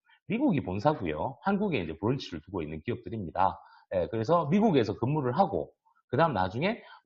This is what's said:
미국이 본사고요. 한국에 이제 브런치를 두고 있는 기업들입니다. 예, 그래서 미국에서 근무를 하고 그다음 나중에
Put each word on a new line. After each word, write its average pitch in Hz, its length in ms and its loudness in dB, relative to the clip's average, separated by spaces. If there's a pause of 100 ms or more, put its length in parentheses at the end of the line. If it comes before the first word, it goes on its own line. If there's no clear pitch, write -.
(280)
미국이 220 340 2
본사고요. 98 800 -2
한국에 196 380 0
이제 80 180 -6
브런치를 104 440 -2
두고 92 200 -6
있는 78 200 -8
기업들입니다. 95 760 -2 (360)
예, 87 160 0
그래서 147 360 0
미국에서 147 520 4
근무를 127 400 0
하고 95 340 0 (360)
그다음 147 260 2
나중에 113 480 -2 (240)